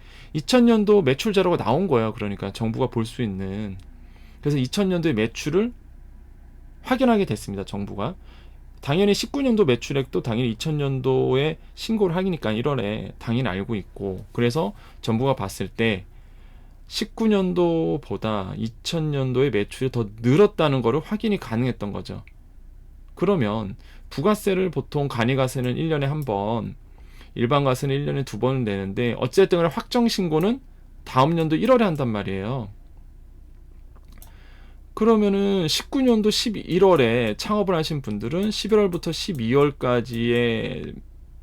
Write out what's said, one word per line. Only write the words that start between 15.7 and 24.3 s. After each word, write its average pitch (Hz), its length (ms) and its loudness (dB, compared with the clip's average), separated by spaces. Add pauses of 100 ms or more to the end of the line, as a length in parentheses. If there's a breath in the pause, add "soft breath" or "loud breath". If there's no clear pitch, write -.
십구 - 400 -4
년도보다 165 1300 0
이천 151 560 -4
년도의 135 400 2
매출이 104 400 -2
더 113 160 -2 (140)
늘었다는 147 600 4
거를 117 200 2
확인이 208 360 -2
가능했던 113 540 -4
거죠. 95 320 -10 (920)
그러면 110 600 0 (340 soft breath)
부가세를 190 600 0